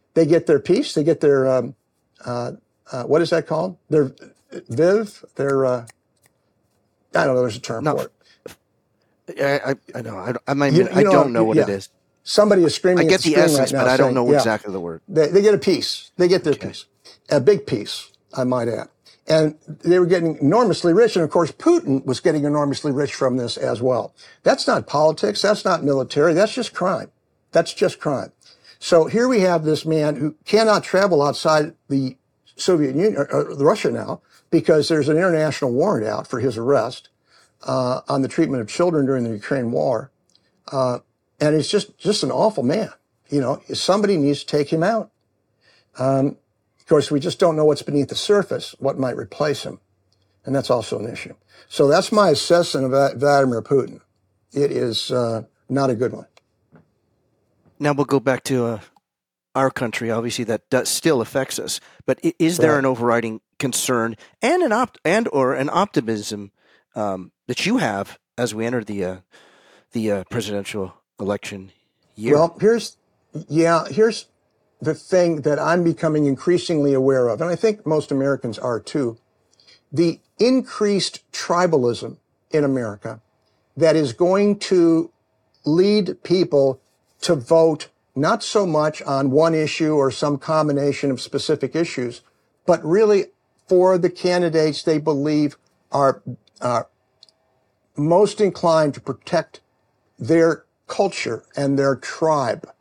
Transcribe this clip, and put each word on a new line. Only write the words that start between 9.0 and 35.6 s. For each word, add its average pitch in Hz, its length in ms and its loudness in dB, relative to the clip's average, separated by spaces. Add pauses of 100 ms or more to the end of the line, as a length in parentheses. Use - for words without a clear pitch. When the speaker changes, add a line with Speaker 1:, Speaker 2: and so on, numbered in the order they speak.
Speaker 2:
I, 139 300 0
I, - 280 -8
I 123 40 -10
know, 113 140 -12
I, 107 180 -6 (120)
I 139 80 0
might 139 180 2
Speaker 1:
You, 165 100 6
Speaker 2:
even, - 100 0
Speaker 1:
you 185 60 2
Speaker 2:
I - 60 6
Speaker 1:
know, 196 80 4
Speaker 2:
don't 135 200 4
know 113 120 2
what 110 120 2
it - 120 2
Speaker 1:
yeah. 101 80 -2
Speaker 2:
is. 95 120 -12 (360)
Speaker 1:
Somebody 208 400 4
is 147 100 2
Speaker 2:
I - 20 -8
Speaker 1:
screaming 180 300 2
at 160 40 2
Speaker 2:
get 185 120 4
Speaker 1:
the 156 80 2
Speaker 2:
the 151 60 2
Speaker 1:
screen - 80 6
Speaker 2:
essence, 135 280 2
Speaker 1:
right 135 60 -2
now 131 60 2
Speaker 2:
but 127 60 4
I 131 60 4
don't 139 100 4
Speaker 1:
saying, 127 80 0
Speaker 2:
know 127 160 0
Speaker 1:
yeah. 147 80 6
Speaker 2:
exactly 107 340 -2
the 92 80 -6
word. 85 280 -10
Speaker 1:
They, 156 200 2
they 175 120 4
get 208 140 4
a - 40 0
piece. - 580 -2
They 180 120 2
get 180 160 2
their 143 100 2
Speaker 2:
Okay. - 140 -8
Speaker 1:
piece. - 180 -16 (440)
A 147 100 2
big 196 260 2
piece, - 440 -8 (260)
I 131 80 -2
might 123 240 -2
add. 110 200 -8 (400)
And 156 280 2 (100)
they 170 340 2
were 180 60 4
getting 170 320 0
enormously 165 540 2
rich. 220 220 4
And 170 100 2
of 147 60 -4
course, 170 220 0
Putin 311 520 0
was 127 140 -2
getting 156 260 0
enormously 147 460 -2
rich 139 240 -2
from 127 220 0
this 120 200 -4
as 120 240 -4
well. 120 320 -2 (300)
That's 269 240 2
not 190 220 -2
politics. 156 520 0
That's 208 240 0
not 175 200 0
military. 143 500 2
That's 208 180 2
just 233 220 -8
crime. 180 380 -4 (400)
That's 165 200 0
just - 280 -2
crime. 131 320 -6 (480)
So 165 260 4
here 233 220 0
we 240 120 2
have 175 240 2
this 151 200 0
man 156 320 0
who 147 180 -4 (100)
cannot 214 380 4
travel 180 400 2
outside 151 520 0 (140)
the 135 280 -2 (400)
Soviet 151 400 0
Union, 202 200 0
or, 139 160 -4
or 143 220 -2
Russia 151 360 2
now, 113 300 -8 (300)
because 156 380 2
there's 151 200 0
an 156 80 2
international 156 560 0